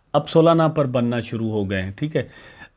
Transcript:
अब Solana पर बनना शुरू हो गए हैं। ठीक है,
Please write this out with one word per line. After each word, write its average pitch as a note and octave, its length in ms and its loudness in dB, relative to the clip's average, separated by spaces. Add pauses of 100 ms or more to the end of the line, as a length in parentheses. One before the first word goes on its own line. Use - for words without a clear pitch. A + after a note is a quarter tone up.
(140)
अब - 120 0
Solana E3 480 4
पर D3+ 120 0
बनना A#2+ 340 -2
शुरू A2+ 300 -4
हो G#2+ 140 -2
गए F#2+ 160 -2
हैं। F#2+ 180 -8
ठीक D3+ 180 -6
है, C3 120 -4 (480)